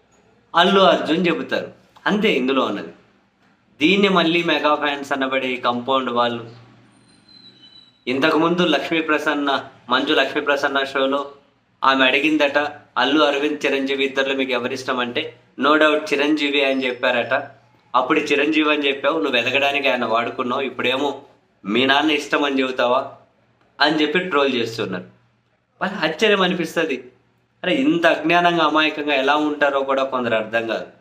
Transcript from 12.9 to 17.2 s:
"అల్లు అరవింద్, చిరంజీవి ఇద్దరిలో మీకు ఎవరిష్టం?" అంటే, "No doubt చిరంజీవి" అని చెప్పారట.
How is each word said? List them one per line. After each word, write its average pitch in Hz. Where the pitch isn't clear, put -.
"అల్లు 139
అరవింద్, 143
చిరంజీవి 135
ఇద్దరిలో 135
మీకు 131
ఎవరిష్టం?" 123
అంటే, 123
"No 139
doubt 151
చిరంజీవి" 143
అని 131
చెప్పారట. 120